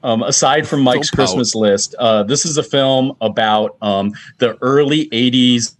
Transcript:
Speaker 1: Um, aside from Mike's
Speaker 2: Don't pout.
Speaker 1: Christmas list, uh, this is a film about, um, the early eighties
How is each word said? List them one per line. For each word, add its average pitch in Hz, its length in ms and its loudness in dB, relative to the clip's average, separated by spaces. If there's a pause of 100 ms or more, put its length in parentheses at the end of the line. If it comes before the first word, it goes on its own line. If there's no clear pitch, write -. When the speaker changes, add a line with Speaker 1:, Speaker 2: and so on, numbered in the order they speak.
Speaker 1:
Um, 117 200 -2
aside 143 440 0
from 147 140 -2
Mike's 131 300 2
Speaker 2:
Don't - 60 -4
pout. 135 100 2
Speaker 1:
Christmas 107 260 -2
list, 104 460 0
uh, 110 240 2
this 131 200 -2
is 156 140 -4
a 151 60 -2
film 135 580 0
about, 107 640 0
um, 101 300 -2 (260)
the 113 240 0
early 143 480 2
eighties 123 680 0